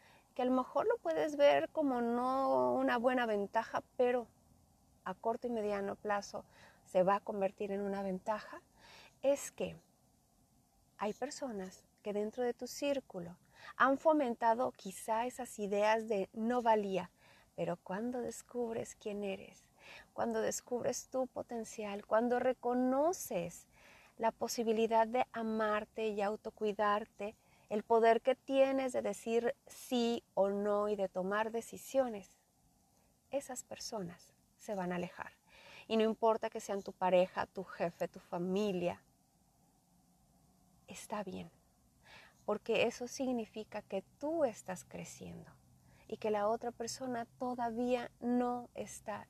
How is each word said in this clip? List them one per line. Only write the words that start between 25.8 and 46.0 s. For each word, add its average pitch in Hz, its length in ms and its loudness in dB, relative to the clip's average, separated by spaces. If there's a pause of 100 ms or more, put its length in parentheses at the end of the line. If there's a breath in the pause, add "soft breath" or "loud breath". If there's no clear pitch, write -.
y 208 140 -2
autocuidarte, 208 1120 0 (360 soft breath)
el 208 140 -2
poder 226 360 8
que 254 140 2
tienes 269 580 2
de 240 80 0
decir 226 540 0 (120)
sí 233 580 0 (100)
o 196 160 4
no 208 380 0
y 208 80 0
de 196 120 -2
tomar 208 440 -2
decisiones, 226 840 -2 (920)
esas 262 320 -6
personas - 720 -10 (220)
se - 180 -8
van 180 180 -2
a 180 40 -2
alejar. - 360 -8 (540 loud breath)
Y 220 100 0
no 220 60 6
importa 220 480 2
que 226 100 -8
sean 202 220 -4
tu 196 100 -10
pareja, 185 540 4
tu - 180 -10
jefe, 170 440 -4
tu - 100 -14
familia, 185 840 -2 (1900)
está 208 340 -8
bien, 185 280 -10 (920 loud breath)
porque 214 420 2
eso 240 220 -4
significa 226 760 -6
que 196 200 -6 (160)
tú 311 260 0
estás 202 400 -4
creciendo 170 640 -16 (580 soft breath)